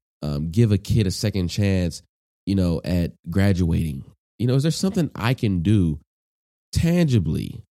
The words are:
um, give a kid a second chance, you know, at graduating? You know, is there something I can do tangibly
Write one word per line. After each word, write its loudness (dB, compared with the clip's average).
um, -4
give 4
a 4
kid 0
a 0
second -2
chance, 0
you 0
know, 0
at -2
graduating? 0
You -2
know, 2
is 2
there 0
something -2
I 0
can -2
do 2
tangibly 0